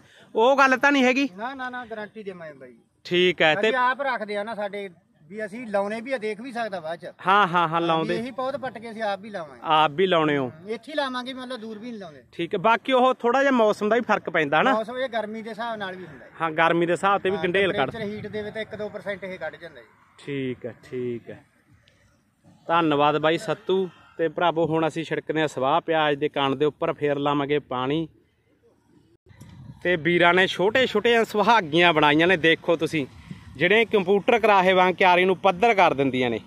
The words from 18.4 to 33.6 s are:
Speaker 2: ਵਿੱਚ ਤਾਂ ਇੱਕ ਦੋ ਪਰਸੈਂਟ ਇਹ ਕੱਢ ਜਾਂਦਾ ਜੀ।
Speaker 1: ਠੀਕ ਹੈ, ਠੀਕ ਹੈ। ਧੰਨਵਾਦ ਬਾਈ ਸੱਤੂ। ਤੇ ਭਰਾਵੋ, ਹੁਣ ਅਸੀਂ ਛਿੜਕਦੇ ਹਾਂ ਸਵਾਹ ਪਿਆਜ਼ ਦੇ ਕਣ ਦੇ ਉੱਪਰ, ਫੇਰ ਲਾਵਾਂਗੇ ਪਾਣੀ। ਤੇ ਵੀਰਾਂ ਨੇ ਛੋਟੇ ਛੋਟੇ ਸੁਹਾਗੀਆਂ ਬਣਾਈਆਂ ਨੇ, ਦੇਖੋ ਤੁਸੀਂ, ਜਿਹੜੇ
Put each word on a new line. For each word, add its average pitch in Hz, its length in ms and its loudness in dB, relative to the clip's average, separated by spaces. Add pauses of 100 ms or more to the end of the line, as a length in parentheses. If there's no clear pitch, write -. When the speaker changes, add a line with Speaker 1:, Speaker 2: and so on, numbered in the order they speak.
Speaker 2:
ਵਿੱਚ 208 120 -12
ਤਾਂ 220 80 -10
ਇੱਕ 214 140 -12
ਦੋ 208 140 -10
ਪਰਸੈਂਟ 190 340 -10
ਇਹ 185 160 -12
ਕੱਢ 156 160 -10
ਜਾਂਦਾ 151 260 -20
ਜੀ। 110 60 -20 (380)
Speaker 1:
ਠੀਕ 135 400 -8
ਹੈ, 113 100 -12 (140)
ਠੀਕ 123 400 -8
ਹੈ। - 160 -18 (1200)
ਧੰਨਵਾਦ 151 500 2
ਬਾਈ 156 200 0
ਸੱਤੂ। 180 520 -4 (280)
ਤੇ 165 100 -2
ਭਰਾਵੋ, 165 380 0
ਹੁਣ 160 220 -2
ਅਸੀਂ 160 160 -6
ਛਿੜਕਦੇ 151 380 -4
ਹਾਂ 156 60 0
ਸਵਾਹ 143 340 0
ਪਿਆਜ਼ 151 380 0
ਦੇ 147 100 -2
ਕਣ 139 260 0
ਦੇ 143 100 0
ਉੱਪਰ, 156 280 -2
ਫੇਰ 143 240 -2
ਲਾਵਾਂਗੇ 143 420 -2
ਪਾਣੀ। 135 480 -4 (1800)
ਤੇ 175 120 2
ਵੀਰਾਂ 170 380 4
ਨੇ 185 140 4
ਛੋਟੇ 226 400 0
ਛੋਟੇ 226 380 2
ਸੁਹਾਗੀਆਂ 180 680 2
ਬਣਾਈਆਂ 151 340 4
ਨੇ, 185 100 4
ਦੇਖੋ 165 380 2
ਤੁਸੀਂ, 156 300 -4 (520)
ਜਿਹੜੇ 202 280 2